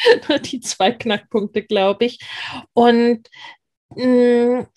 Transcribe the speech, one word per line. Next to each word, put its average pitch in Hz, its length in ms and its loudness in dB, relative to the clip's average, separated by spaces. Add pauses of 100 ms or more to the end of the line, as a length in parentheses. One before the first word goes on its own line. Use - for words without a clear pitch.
<laughs> 381 400 2
die - 140 -10
zwei - 320 -2
Knackpunkte, 208 720 -6
glaub 196 380 -2
ich. 240 180 -4 (540)
Und, 233 540 2 (680)
mm, 247 680 2 (160)